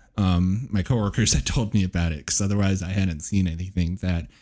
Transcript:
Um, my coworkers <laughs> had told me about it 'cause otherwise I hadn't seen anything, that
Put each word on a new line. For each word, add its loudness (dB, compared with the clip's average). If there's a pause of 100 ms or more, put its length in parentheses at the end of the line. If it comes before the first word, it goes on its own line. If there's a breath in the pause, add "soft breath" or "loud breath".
(160)
Um, 2
my 0
coworkers 2
<laughs> -
had 0
told -2
me 4
about 0
it -10
'cause -2
otherwise 2
I -6
hadn't -2
seen 0
anything, -2
that -2 (140 soft breath)